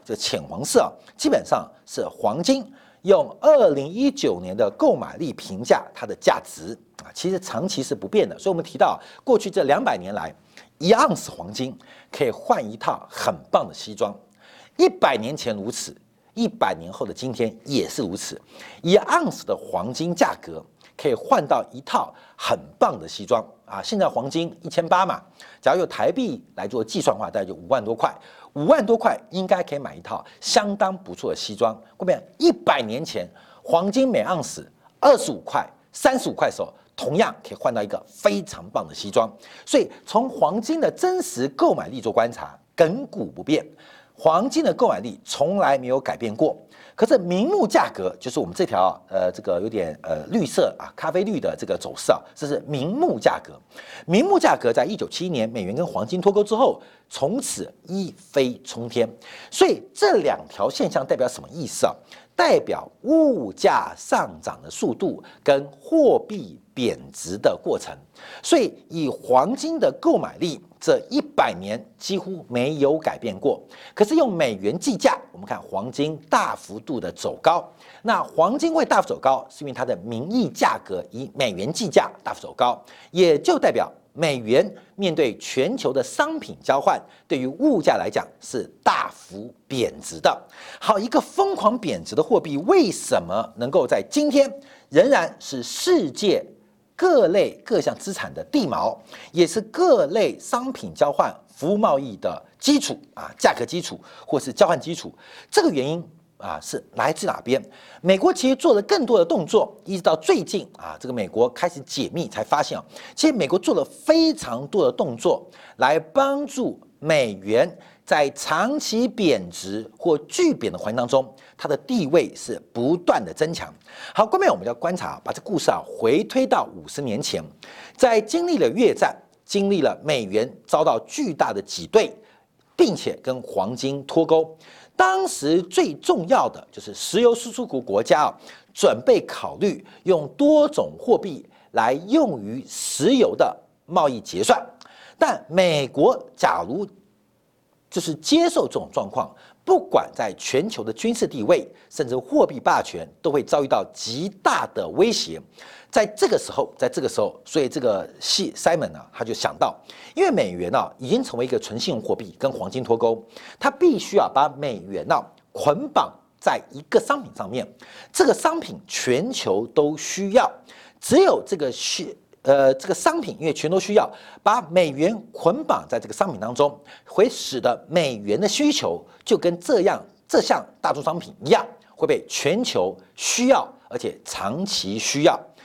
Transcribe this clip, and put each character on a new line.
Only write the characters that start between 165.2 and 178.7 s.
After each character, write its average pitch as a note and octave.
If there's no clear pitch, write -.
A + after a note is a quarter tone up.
捆 E3
绑 -
在 C3+
一 C#3
个 A#3
商 C#4
品 A2
上 G2+
面， A#2+
这 -
个 A#3
商 D#4+
品 -
全 D3+
球 G#2
都 D3+
需 F#3+
要， A#3
只 C4+
有 E4+
这 G3+
个 C#3+
需-， -
呃， C3+
这 -
个 D#3+
商 D#4+
品 F3+
因 D3+
为 D3+
全 D#3
都 F#3
需 G#3
要， F#3
把 G#3+
美 E3
元 D#3+
捆 A#3
绑 -
在 A#2+
这 -
个 -
商 G3
品 G2+
当 A#2+
中， -
会 A#3
使 -
得 A#2+
美 C#3+
元 G2+
的 G3
需 D4
求 F2